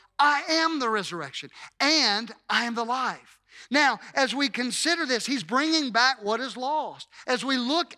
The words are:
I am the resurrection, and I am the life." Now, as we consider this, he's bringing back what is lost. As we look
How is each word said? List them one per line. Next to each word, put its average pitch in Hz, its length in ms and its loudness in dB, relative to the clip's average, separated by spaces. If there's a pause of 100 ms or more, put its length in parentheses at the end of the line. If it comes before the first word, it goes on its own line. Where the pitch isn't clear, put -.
(200)
I 294 220 4
am 320 360 0
the 247 100 0
resurrection, 165 600 -4 (300)
and 240 520 2 (160)
I 220 180 2
am 233 100 -4
the 233 80 -2
life." 240 560 -4 (300)
Now, 262 280 4 (160)
as 254 220 2
we 277 120 0
consider 254 560 -2
this, 247 220 -2
he's 247 160 -2
bringing 277 480 0
back 240 320 2
what 214 160 -2
is 240 180 -6
lost. 254 520 -6 (180)
As 240 180 -2
we 262 120 0
look 254 400 -2